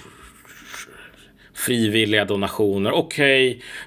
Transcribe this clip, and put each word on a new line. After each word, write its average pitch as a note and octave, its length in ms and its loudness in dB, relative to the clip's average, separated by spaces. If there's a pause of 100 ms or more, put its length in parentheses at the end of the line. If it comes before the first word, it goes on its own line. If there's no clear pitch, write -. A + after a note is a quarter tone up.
(1500)
frivilliga G#2+ 720 2
donationer. G2 640 0
Okej, C#3 720 2 (260)